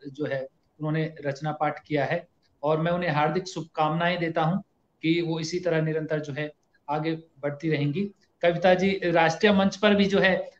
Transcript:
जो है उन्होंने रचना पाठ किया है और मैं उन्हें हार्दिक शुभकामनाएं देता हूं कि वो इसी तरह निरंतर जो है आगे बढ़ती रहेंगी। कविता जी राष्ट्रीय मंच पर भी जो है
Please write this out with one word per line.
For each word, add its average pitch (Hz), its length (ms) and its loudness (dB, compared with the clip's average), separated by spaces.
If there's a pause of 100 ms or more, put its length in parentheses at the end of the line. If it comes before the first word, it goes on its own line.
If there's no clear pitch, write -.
जो 143 180 -8
है 135 160 -4 (380)
उन्होंने 156 360 -4 (100)
रचना 147 260 -4
पाठ 151 360 -4
किया 143 180 0
है 156 220 -4 (360)
और 156 180 0
मैं 170 100 0
उन्हें 175 200 0
हार्दिक 156 360 0
शुभकामनाएं 165 720 -2
देता 165 220 -2
हूं 170 160 2 (440)
कि 165 200 2
वो 165 180 -2
इसी 165 200 -4
तरह 160 220 0
निरंतर 156 380 -2
जो 147 140 -8
है 151 200 -6 (360)
आगे 156 260 -2
बढ़ती 147 540 -6
रहेंगी। 147 420 -2 (300)
कविता 175 320 4
जी 190 320 2
राष्ट्रीय 175 480 4
मंच 196 220 2
पर 208 200 4
भी 196 100 4
जो 190 140 2
है 180 400 2